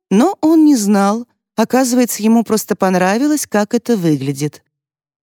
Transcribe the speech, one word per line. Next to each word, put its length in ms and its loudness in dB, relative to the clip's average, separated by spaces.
но 300 2
он 240 4
не 120 4
знал. 500 0
Оказывается, 680 0
ему 220 2
просто 320 -4
понравилось, 720 -2
как 280 -2
это 220 -2
выглядит. 640 -4